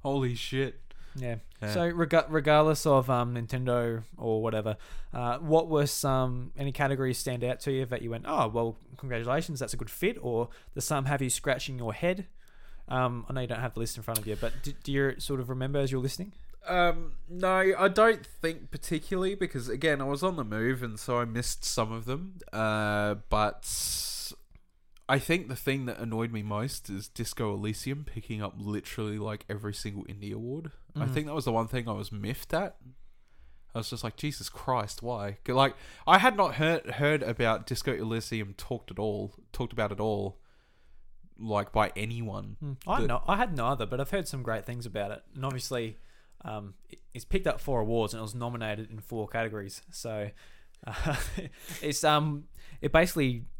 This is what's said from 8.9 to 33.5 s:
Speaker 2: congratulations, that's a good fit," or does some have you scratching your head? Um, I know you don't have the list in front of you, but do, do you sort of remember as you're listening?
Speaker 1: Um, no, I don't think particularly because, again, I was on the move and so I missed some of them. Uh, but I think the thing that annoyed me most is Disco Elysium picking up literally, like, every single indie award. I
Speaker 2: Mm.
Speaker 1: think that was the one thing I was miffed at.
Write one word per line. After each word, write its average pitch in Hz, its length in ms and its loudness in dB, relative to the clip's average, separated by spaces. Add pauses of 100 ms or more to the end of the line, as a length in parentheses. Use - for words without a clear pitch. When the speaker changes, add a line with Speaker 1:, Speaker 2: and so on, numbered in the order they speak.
Speaker 2:
congratulations, 127 640 -2
that's 113 120 -2
a - 40 -2
good - 120 -4
fit," 233 320 0
or 120 280 0 (240)
does - 100 -4
some 139 220 0
have 139 160 2
you 127 80 0
scratching 131 480 -2
your 113 160 -4
head? 185 340 0 (600)
Um, 123 400 0
I 131 40 -4
know 123 80 -2
you 123 60 -2
don't 113 140 -4
have 123 120 -4
the 113 60 -6
list 113 160 -2
in 110 80 -10
front 113 160 0
of 101 80 -4
you, 104 80 -2
but 113 160 0 (120)
do, 143 100 -2 (100)
do 139 80 -4
you 139 260 2
sort 135 220 -2
of 120 100 -4
remember 131 300 0
as 135 140 2
you're 131 80 0
listening? 175 320 -4 (340)
Speaker 1:
Um, 175 460 4 (140)
no, 185 480 6
I 190 120 6
don't 214 360 8
think - 460 -4
particularly 185 640 -2
because, 175 340 -4
again, 143 320 2
I 135 40 -2
was 139 180 0
on 185 140 2
the 143 80 -2
move 117 400 0
and 110 160 -6
so 123 180 0
I 120 80 2
missed 117 400 -2
some 110 260 0
of 113 140 -6
them. 175 320 -4 (160)
Uh, 104 640 2 (140)
but 107 360 2 (1400)
I 135 80 6
think 165 300 2
the 127 80 -6
thing 135 320 0
that 120 100 -6
annoyed 113 340 -2
me 107 120 -4
most 107 440 -4
is 98 200 -8
Disco 110 480 -4
Elysium 110 500 -4
picking 107 380 -6
up 98 160 -6
literally, 107 580 -4
like, 107 320 -6
every 104 240 -4
single 104 300 -6
indie 101 300 -10
award. 135 380 -8 (240)
I 147 100 0
Speaker 2:
Mm. 131 80 0
Speaker 1:
think 151 120 2
that 147 80 -6
was 151 120 -2
the 123 60 2
one 113 160 2
thing 120 220 -2
I 107 40 -2
was 101 180 -4
miffed 104 420 -4
at. 190 220 -2 (1000)